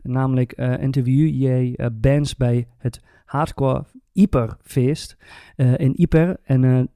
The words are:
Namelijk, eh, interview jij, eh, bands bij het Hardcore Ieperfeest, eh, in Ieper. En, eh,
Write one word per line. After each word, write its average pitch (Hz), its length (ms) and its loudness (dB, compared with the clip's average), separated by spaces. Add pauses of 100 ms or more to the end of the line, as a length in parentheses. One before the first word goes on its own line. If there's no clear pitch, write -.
Namelijk, 127 480 -2
eh, 127 300 -4
interview 135 600 0
jij, 127 340 0
eh, - 180 -4
bands 139 440 0
bij 120 300 0 (100)
het - 240 -8 (240)
Hardcore 139 580 -2 (300)
Ieperfeest, 131 1040 -2 (380)
eh, 127 220 2
in 135 220 0
Ieper. 170 440 2
En, 131 200 2
eh, 127 160 4 (160)